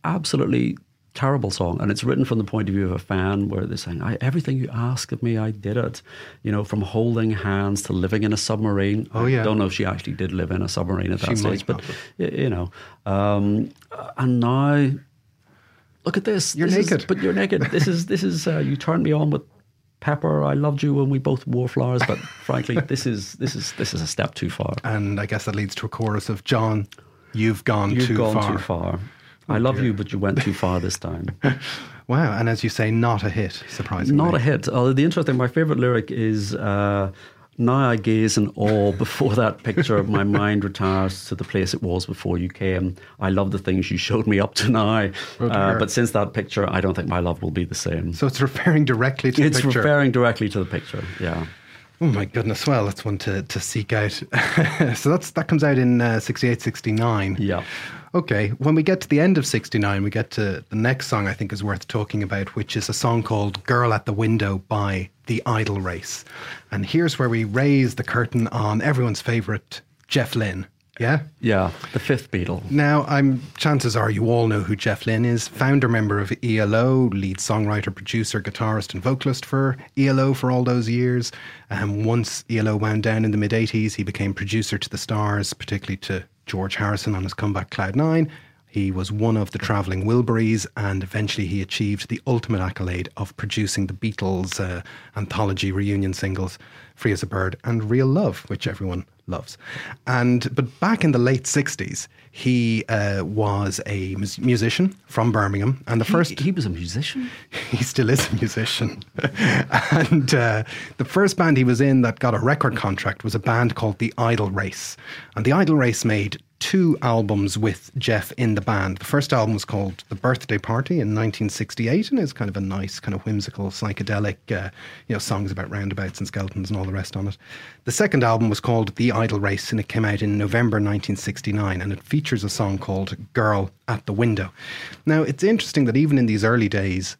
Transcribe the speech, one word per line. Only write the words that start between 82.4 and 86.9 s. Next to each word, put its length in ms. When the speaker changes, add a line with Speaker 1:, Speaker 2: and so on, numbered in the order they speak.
Speaker 2:
E 120
L 80
O 80
wound 260
down 220
in 80
the 60
mid 140
eighties, 440
he 80
became 280
producer 460
to 100
the 100
Stars, 540
particularly 440
to 260
George 300
Harrison 400